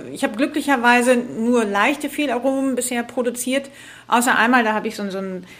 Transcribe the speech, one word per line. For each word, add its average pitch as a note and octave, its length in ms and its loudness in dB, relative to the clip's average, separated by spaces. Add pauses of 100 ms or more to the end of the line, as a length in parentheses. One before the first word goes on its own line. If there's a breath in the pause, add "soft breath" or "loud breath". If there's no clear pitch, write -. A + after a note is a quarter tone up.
(120)
ich D3+ 120 -8
habe C4 120 -2
glücklicherweise B3+ 800 2
nur A#3 500 0
leichte A3+ 440 0
Fehlaromen C4+ 680 -2
bisher B3 280 -4
produziert. B3+ 680 -4 (380 loud breath)
Außer - 280 4
einmal, A#3 280 4
da G#3+ 100 0
habe G#3+ 140 -2
ich G#3+ 80 -8
so, G#3 140 -6
so F#3+ 100 -6
ein, F#3 260 -8 (140)